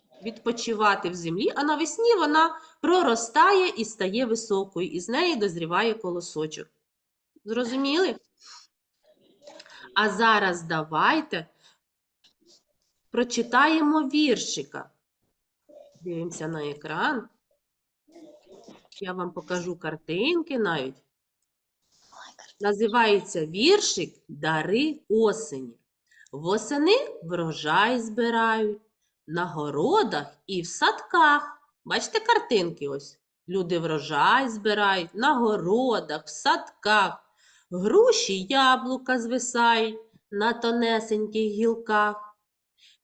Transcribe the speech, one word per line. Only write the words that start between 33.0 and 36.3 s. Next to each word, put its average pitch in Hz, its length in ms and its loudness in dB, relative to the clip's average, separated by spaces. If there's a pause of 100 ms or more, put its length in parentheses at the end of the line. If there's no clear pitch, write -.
Люди 180 300 -2
врожай 160 720 2
збирають 202 680 0
на 269 200 2
городах, 208 880 0
в - 40 -18
садках. 214 960 0 (460)